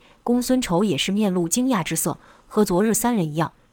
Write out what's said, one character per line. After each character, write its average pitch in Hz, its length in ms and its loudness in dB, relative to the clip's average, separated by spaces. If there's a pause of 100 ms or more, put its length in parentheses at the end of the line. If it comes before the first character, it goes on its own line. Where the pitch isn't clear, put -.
(240)
公 240 160 2
孙 254 220 0
仇 175 200 0
也 190 140 0
是 190 160 -2
面 202 200 0
露 180 140 0
惊 247 220 0
讶 202 140 0
之 165 120 -6
色， 160 240 -4 (280)
和 214 180 2
昨 185 180 0
日 208 120 2
三 240 200 0
人 180 120 0
一 147 80 -8
样， 160 180 -2 (200)